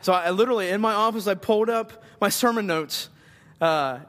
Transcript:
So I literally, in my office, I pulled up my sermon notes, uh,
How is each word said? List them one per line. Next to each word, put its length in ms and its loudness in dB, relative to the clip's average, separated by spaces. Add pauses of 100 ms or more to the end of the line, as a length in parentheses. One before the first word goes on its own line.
So 100 2
I 200 2
literally, 360 2
in 140 -2
my 100 2
office, 340 -2
I 80 2
pulled 360 0
up 340 -6 (160)
my 80 2
sermon 380 0
notes, 420 -4 (500)
uh, 500 0